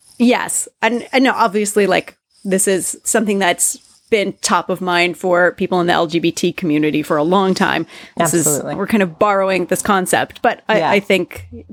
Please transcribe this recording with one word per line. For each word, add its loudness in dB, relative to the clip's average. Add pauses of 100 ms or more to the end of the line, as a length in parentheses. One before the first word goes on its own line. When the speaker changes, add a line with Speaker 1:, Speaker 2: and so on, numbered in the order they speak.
(200)
Speaker 1:
yes. 0 (140)
And, 0
and 2
no, 2
obviously, 0
like, -2 (260)
this 0
is -2
something 0
that's 0 (320)
been 0
top 0
of -4
mind 0
for 2
people -2
in 0
the 2
L 2
G -2
B 0
T -2
community 0
for -2
a 0
long 2
time. 0 (320)
This 0
Speaker 2:
Absolutely. 0
Speaker 1:
is, -6
we're -4
kind 2
of -4
borrowing 0
this -4
concept, 0
but -2
I, 2
Speaker 2:
Yeah. 0
Speaker 1:
I 2
think -2 (260)